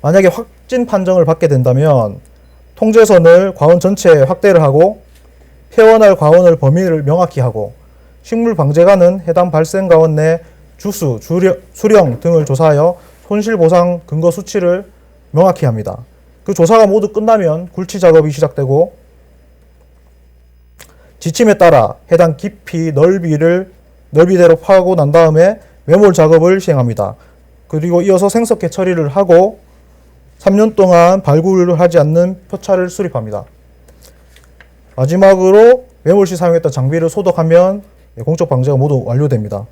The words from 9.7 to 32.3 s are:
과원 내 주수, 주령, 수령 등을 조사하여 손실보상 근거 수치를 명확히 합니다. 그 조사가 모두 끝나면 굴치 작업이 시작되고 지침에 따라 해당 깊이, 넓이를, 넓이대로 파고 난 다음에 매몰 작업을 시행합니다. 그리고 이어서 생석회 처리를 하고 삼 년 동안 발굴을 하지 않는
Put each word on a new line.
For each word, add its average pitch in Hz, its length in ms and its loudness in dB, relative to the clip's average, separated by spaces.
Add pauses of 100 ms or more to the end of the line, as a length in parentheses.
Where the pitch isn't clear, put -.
과원 160 260 2
내 160 260 -2 (360)
주수, 151 460 -6
주령, 180 340 -2 (160)
수령 185 480 0
등을 165 240 0
조사하여 151 540 0 (280)
손실보상 175 800 -2
근거 160 260 -2
수치를 180 540 -6 (460)
명확히 175 340 0
합니다. 110 400 -6 (400)
그 202 80 -8
조사가 202 340 2
모두 208 260 -2
끝나면 185 600 -2
굴치 185 260 -10
작업이 160 320 2
시작되고 143 760 -4 (2000)
지침에 202 380 -2
따라 151 380 2 (180)
해당 165 240 0
깊이, 165 560 -10
넓이를, 170 800 -2 (380)
넓이대로 170 460 2
파고 185 380 0
난 147 160 0
다음에 165 500 2 (260)
매몰 190 260 4
작업을 165 480 2
시행합니다. 120 560 -4 (500)
그리고 170 360 -2
이어서 196 260 0
생석회 226 400 -4
처리를 175 400 -4
하고 180 500 0 (800)
삼 196 160 -2
년 220 220 0
동안 180 460 2
발굴을 175 580 0
하지 170 180 2
않는 170 500 -2